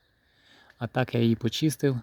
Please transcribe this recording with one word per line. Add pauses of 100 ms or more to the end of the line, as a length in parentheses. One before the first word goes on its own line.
(800)
А
так
я
її
почистив.